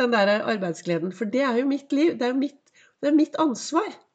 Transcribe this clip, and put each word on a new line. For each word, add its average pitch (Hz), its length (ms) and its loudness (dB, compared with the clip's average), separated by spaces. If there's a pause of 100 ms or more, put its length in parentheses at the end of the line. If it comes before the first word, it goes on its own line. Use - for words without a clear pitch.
den 247 100 2
der 208 300 2
arbeidsgleden. 175 760 -4
For 220 160 -6
det 269 160 0
er 240 140 0
jo 277 80 0
mitt 277 260 -4
liv, 294 220 2
det 240 100 -2
er 254 60 -2
jo 269 80 0
mitt, - 180 -6 (400)
det 285 140 0
er - 80 6
mitt - 180 -2
ansvar 320 480 -2 (260)